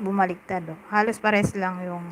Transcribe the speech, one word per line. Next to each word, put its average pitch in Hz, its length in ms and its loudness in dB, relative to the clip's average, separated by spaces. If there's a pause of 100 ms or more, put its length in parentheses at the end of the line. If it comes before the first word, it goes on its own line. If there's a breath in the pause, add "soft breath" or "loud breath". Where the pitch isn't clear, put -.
bumaliktad, 185 720 0
oh. - 60 -18 (100)
Halos 214 320 2
pares 208 320 4
lang 185 320 -4
yung 175 260 -6